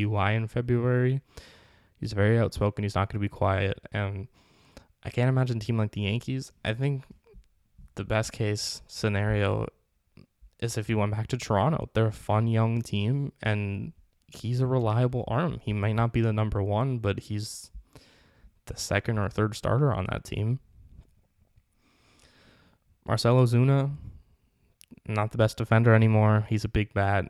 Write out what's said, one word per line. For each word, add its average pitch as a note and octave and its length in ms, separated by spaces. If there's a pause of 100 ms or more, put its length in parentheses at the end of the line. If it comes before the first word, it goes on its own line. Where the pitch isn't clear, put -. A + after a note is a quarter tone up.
U G#2+ 80
I G2+ 160
in A2 160
February. B2 720 (800)
He's G#2+ 140
very G#2 260
outspoken. G#2 440
He's G2+ 120
not F#2+ 140
gonna G#2+ 100
be G2+ 80
quiet. G2 500 (140)
And G2+ 380 (760)
I - 60
can't B2 180
imagine B2+ 300
a - 20
team A2+ 180
like G#2+ 140
the G#2 120
Yankees. B2 500 (100)
I A2 100
think C3+ 300 (920)
the G2+ 100
best A2 260
case - 560
scenario G#2 800 (920)
is A#2 160
if G#2+ 100
he A#2 60
went G#2 200
back A2 140
to B2 100
Toronto. A2+ 560
They're A2 140
a G#2+ 40
fun G#2+ 340
young A2+ 360
team, A#2 500 (100)
and G#2 520 (340)
he's B2 320
a B2+ 80
reliable B2 580
arm. C3 380
He A2 80
might G#2+ 240
not A2+ 160
be A#2 80
the A2+ 140
number G#2+ 280
one, A2+ 360
but G#2 200
he's - 540 (920)
the - 100
second A2 440
or G2 100
third G#2+ 260
starter B2+ 380
on F#2+ 180
that - 140
team. A2+ 340 (2500)
Marcell A#2 320
Ozuna, C3+ 580 (1120)
not G#2+ 240
the - 60
best A2 180
defender A2+ 380
anymore. G#2+ 560
He's G#2+ 160
a A2 40
big G#2 240
bat, G2 360